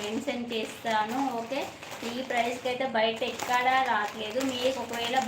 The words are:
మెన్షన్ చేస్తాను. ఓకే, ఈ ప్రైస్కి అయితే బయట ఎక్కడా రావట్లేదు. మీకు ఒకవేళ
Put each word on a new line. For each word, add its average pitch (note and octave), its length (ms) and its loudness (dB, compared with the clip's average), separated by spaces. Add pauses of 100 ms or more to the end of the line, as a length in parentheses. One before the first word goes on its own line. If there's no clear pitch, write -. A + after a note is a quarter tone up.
మెన్షన్ A#3+ 500 -2
చేస్తాను. A3 680 0 (220)
ఓకే, C4+ 200 -2 (520)
ఈ B3+ 180 -4
ప్రైస్కి B3 400 0
అయితే B3 160 0 (120)
బయట A3+ 220 2 (120)
ఎక్కడా B3+ 420 2 (160)
రావట్లేదు. G#3+ 480 0 (140)
మీకు B3 320 2
ఒకవేళ A#3 320 -2 (120)